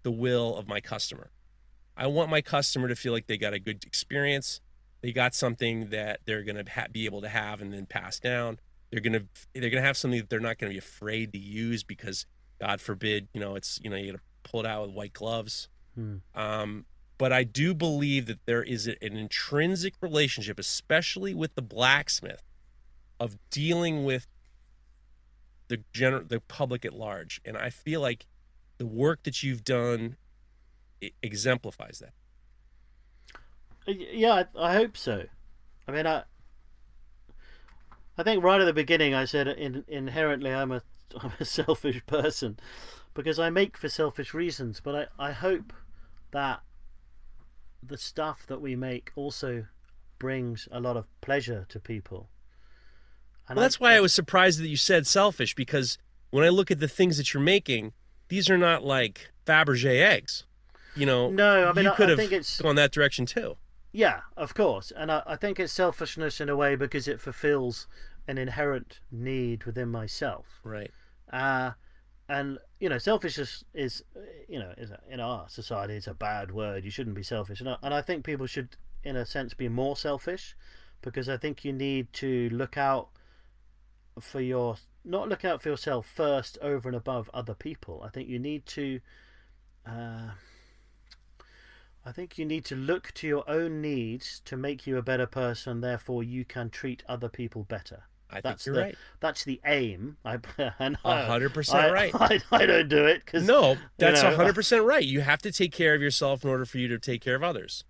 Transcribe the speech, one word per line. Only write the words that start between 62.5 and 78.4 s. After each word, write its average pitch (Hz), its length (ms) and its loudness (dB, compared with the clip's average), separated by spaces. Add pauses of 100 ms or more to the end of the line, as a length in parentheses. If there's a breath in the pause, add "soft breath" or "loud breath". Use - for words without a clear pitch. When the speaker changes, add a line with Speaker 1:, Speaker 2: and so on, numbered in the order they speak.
Speaker 1:
gone 151 160 4
that 143 160 8
direction 139 340 2
too. - 300 -4 (380)
Speaker 2:
Yeah, 180 280 4 (140)
of 151 180 -6
course. 127 420 0
And 156 160 -4
I, 151 140 0
I 165 120 -6
think 202 220 -4
it's 175 120 -2
selfishness 160 720 -2
in 147 80 -2
a 143 60 0
way 143 200 2
because 135 320 -4
it 117 140 -4
fulfills 135 640 -2 (400 soft breath)
an 135 100 -6
inherent 131 640 -4 (120)
need 123 520 -4
within 120 260 -6
myself. 113 760 -8
Speaker 1:
Right. 107 280 -10 (400 soft breath)
Speaker 2:
Uh, 127 400 0 (560)
and, 139 300 -4 (240)
you 185 80 0
know, 135 80 0
selfishness 156 640 -2 (100)
is, 135 300 -6 (460)
you 151 100 -8
know, 92 180 -10
is 110 140 -14
a, - 80 -18 (100)
in 127 120 -8
our 117 260 -6
society, 104 460 -6
it's 104 140 -10
a 98 60 -10
bad 104 380 -6
word. 101 320 -6
You 101 80 -10
shouldn't 113 240 -8
be 98 80 -8
selfish. 101 380 -8
And 127 80 -8
I, 127 120 -6
and 139 120 -4
I 147 80 0
think 160 240 -6
people 135 220 -6